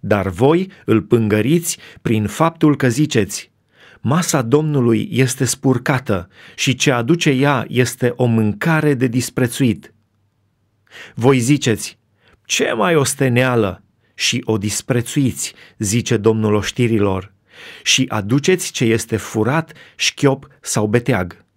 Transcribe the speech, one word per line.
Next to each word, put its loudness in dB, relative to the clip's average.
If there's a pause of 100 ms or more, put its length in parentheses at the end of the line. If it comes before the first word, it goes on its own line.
Dar 0
voi 2 (140)
îl 2
pângăriți 0 (240)
prin 0
faptul 0
că 0
ziceți, -2 (460)
„Masa 0
Domnului 2
este 0
spurcată -2 (260)
și -2
ce 0
aduce 0
ea 0
este -2
o 0
mâncare 0
de -2
disprețuit.” -2 (1200)
Voi 4
ziceți, 0 (460)
„Ce -2
mai 0
osteneală?” 0 (320)
și -4
o 0
disprețuiți, -4 (240)
zice -2
Domnul 2
oștirilor, -2 (500)
și 0
aduceți 0
ce -2
este 0
furat, -2 (240)
șchiop 0 (140)
sau -2
beteag. -2 (120)